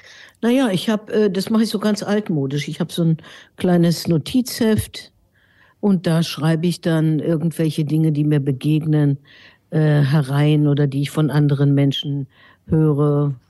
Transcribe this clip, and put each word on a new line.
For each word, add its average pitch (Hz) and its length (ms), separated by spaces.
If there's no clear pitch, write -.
Na 226 80
ja, 254 200
ich 185 200
hab, 214 200
äh, 208 200
das 190 200
mach 220 100
ich 220 100
so 208 100
ganz 208 240
altmodisch. 147 640
Ich 151 120
hab 165 120
so 175 120
ein 160 140
kleines 175 500
Notizheft 220 1040
und 190 260
da 165 160
schreibe 160 440
ich 170 140
dann 160 380
irgendwelche 160 680
Dinge, 156 260
die 147 120
mir 147 160
begegnen, 147 760
äh, 151 320
herein 147 680
oder 143 200
die 139 140
ich 143 100
von 156 180
anderen 143 440
Menschen 139 540
höre, 147 720